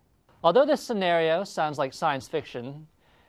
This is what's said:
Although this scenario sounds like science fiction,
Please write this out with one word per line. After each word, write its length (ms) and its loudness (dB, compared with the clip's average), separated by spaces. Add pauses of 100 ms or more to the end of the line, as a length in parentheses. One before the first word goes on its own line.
(440)
Although 240 6
this 160 0
scenario 600 2
sounds 360 -4
like 120 -2
science 360 -4
fiction, 580 -8 (440)